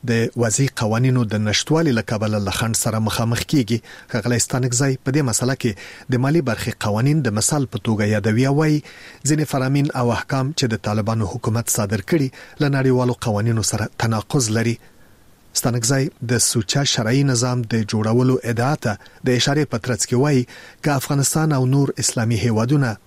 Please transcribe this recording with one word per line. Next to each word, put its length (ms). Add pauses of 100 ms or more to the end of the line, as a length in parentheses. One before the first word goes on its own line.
د 180 (160)
وضعي 240 (140)
قوانینو 420 (120)
د 100
نشتوالي 540
له 120
کبله 380
له 80
خنډ 240
سره 260
مخامخ 380
کیږي. 340 (320)
ښاغلی 360
ستانکزی 440 (140)
په 100
دې 60 (100)
مسله 300
کې 560
د 100
مالي 240
برخې 380
قوانین 400
د 100
مثال 320
په 160
توګه 260
یادوي 380
او 100
وایي 160 (500)
ځینې 180 (100)
فرامین 400
او 100 (140)
احکام 400
چې 60 (100)
د 160
طالبانو 420
حکومت 460
صادر 340
کړي 160 (320)
له 160
نړیوالو 500
قوانینو 460
سره 180 (140)
تناقض 560
لري. 180 (800)
ستانکزی 440 (280)
د 140
سوچه 440
شرعي 400
نظام 320
د 200 (100)
جوړولو 440 (160)
ادعا 320
ته 80 (340)
د 140
اشارې 320
په 140
ترڅ 240
کې 140
وایي 200 (400)
که 140
افغانستان 600
او 40 (120)
نور 200 (100)
اسلامي 400
هیوادونه 480 (160)